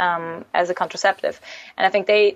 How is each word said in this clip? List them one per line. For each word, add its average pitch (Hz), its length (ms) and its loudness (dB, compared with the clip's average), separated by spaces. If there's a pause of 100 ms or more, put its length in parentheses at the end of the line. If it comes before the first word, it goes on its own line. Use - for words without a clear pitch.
um, 170 520 -4
as 175 160 0
a 180 60 -2
contraceptive. - 680 -2 (360)
And 175 100 2
I 190 40 4
think 196 160 0
they, 208 280 4